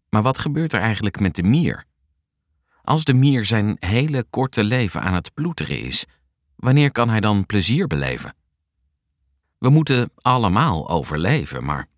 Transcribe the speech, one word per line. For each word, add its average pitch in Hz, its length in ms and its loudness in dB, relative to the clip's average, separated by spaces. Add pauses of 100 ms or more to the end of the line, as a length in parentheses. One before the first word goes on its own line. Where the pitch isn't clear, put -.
(100)
Maar 107 120 2
wat 131 160 -2
gebeurt 151 340 -4
er 104 80 0
eigenlijk 104 400 -2
met 95 140 0
de 87 80 -4
mier? 113 420 0 (1000)
Als 156 220 0
de 135 100 2
mier 131 300 4
zijn 107 340 0
hele 127 520 -2
korte 123 340 -2
leven 104 380 -2
aan 90 120 0
het 87 200 -4
ploeteren 78 460 -4
is, 65 240 -4 (520)
wanneer 139 360 4
kan 120 160 0
hij 110 120 2
dan 101 260 2
plezier 101 400 0
beleven? 65 480 -4 (1200)
We 127 120 2
moeten 139 440 4
allemaal 113 720 0
overleven, 78 760 -2
maar 71 220 -6 (120)